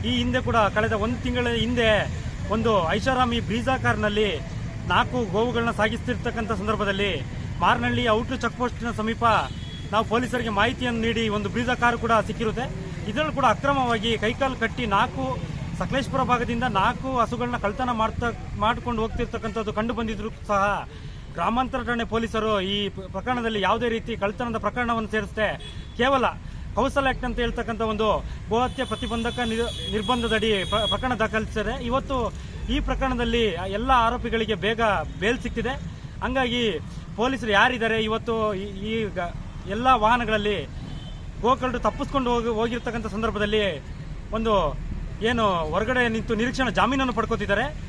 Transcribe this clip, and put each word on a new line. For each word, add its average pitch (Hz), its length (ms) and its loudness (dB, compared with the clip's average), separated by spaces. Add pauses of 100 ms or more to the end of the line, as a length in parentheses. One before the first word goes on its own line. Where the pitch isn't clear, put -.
ಈ 247 100 2
ಹಿಂದೆ 247 240 2
ಕೂಡ 233 140 0
ಕಳೆದ 214 360 4
ಒಂದು 226 320 0
ತಿಂಗಳ 247 240 0
ಹಿಂದೆ 226 720 2 (320)
ಒಂದು 214 380 4
ಐಷಾರಾಮಿ 240 500 2
ಬ್ರೀಜಾ 233 380 0
ಕಾರ್ನಲ್ಲಿ 214 640 2 (480)
ನಾಲ್ಕು 226 440 2
ಗೋವುಗಳನ್ನ 233 400 2
ಸಾಗಿಸ್ತಿರ್ತಕ್ಕಂಥ 220 800 -2
ಸಂದರ್ಭದಲ್ಲಿ 202 880 0 (200)
ಮಾರನಹಳ್ಳಿ 240 480 2
ಔಟ್ರ್ 226 340 2
ಚೆಕ್ 233 160 -2
ಪೋಸ್ಟ್‌ನ 240 340 -2
ಸಮೀಪ 220 340 -2 (680)
ನಾವು 214 140 2
ಪೊಲೀಸರಿಗೆ 240 440 0
ಮಾಹಿತಿಯನ್ನು 233 520 0
ನೀಡಿ 226 280 2
ಒಂದು 208 200 0
ಬ್ರೀಜಾ 240 260 0
ಕಾರು 233 220 4
ಕೂಡ 226 140 0 (160)
ಸಿಕ್ಕಿರುತ್ತೆ. 220 380 -2 (460)
ಇದರಲ್ಲೂ 294 220 0
ಕೂಡ 262 120 2
ಅಕ್ರಮವಾಗಿ 233 720 2
ಕೈಕಾಲು 254 420 0
ಕಟ್ಟಿ 226 260 -2
ನಾಲ್ಕು, 240 540 0 (400)
ಸಕಲೇಶಪುರ 254 440 0
ಭಾಗದಿಂದ 233 400 0
ನಾಲ್ಕು 247 540 0
ಹಸುಗಳನ್ನ 240 400 0
ಕಳ್ತನ 247 340 -2
ಮಾಡ್ತಾ, 226 400 0 (280)
ಮಾಡ್ಕೊಂಡು 233 420 0
ಹೋಗ್ತಿರ್ತಕ್ಕಂಥದ್ದು 220 720 -2
ಕಂಡು 220 200 0
ಬಂದಿದ್ರು 220 360 -4 (180)
ಸಹ 196 400 2 (460)
ಗ್ರಾಮಾಂತರ 240 500 0
ಠಾಣೆ 233 200 -2
ಪೊಲೀಸರು 220 580 0
ಈ 202 280 0
ಪ್ರ-, 185 220 -10
ಪ್ರಕರಣದಲ್ಲಿ 226 500 -2
ಯಾವುದೇ 226 280 2
ರೀತಿ 226 280 -2
ಕಳ್ತನದ 220 400 -2
ಪ್ರಕರಣವನ್ನು 233 520 -2
ಸೇರಿಸದೆ 208 640 -2 (240)
ಕೇವಲ 254 280 4 (500)
ಕೌಸಲ್ 269 320 2
ಆಕ್ಟ್ 254 180 0
ಅಂತ 240 140 -2
ಹೇಳ್ತಕ್ಕಂಥ 226 420 -2
ಒಂದು 214 420 2 (260)
ಗೋಹತ್ಯೆ 240 360 0
ಪ್ರತಿಬಂಧಕ 233 540 -4
ನಿರ್-, 226 520 -2
ನಿರ್ಬಂಧದಡಿ 220 800 2
ಪ್ರ-, 208 200 2
ಪ್ರಕರಣ 247 240 0
ದಾಖಲಿಸಿದ್ದಾರೆ. 220 720 -2
ಇವತ್ತು 247 480 0 (360)
ಈ 269 100 2
ಪ್ರಕರಣದಲ್ಲಿ 240 680 0
ಎಲ್ಲ 196 440 0
ಆರೋಪಿಗಳಿಗೆ 226 640 2
ಬೇಗ 214 260 0 (380)
ಬೇಲ್ 226 200 2
ಸಿಕ್ತಿದೆ. 226 300 -4 (540)
ಹಂಗಾಗಿ 240 560 0 (360)
ಪೊಲೀಸರು 226 360 0
ಯಾರಿದ್ದಾರೆ 220 520 4
ಇವತ್ತು 220 500 0
ಈ, 190 80 -4
ಈ 208 440 -4
ಗ-, 175 300 -4 (340)
ಎಲ್ಲ 226 260 0
ವಾಹನಗಳಲ್ಲಿ 214 720 2 (760)
ಗೋಕಳ್ಳರು 240 380 2
ತಪ್ಪಿಸ್ಕೊಂಡು 247 540 0
ಹೋಗಿ, 233 140 2
ಹೋಗಿರ್ತಕ್ಕಂಥ 226 600 -2
ಸಂದರ್ಭದಲ್ಲಿ 208 760 0 (480)
ಒಂದು 208 460 2 (440)
ಏನು 226 260 2
ಹೊರಗಡೆ 202 600 2
ನಿಂತು 220 260 0
ನಿರೀಕ್ಷಣಾ 247 340 0
ಜಾಮೀನನ್ನು 247 440 2
ಪಡ್ಕೋತಿದ್ದಾರೆ. 220 640 0 (120)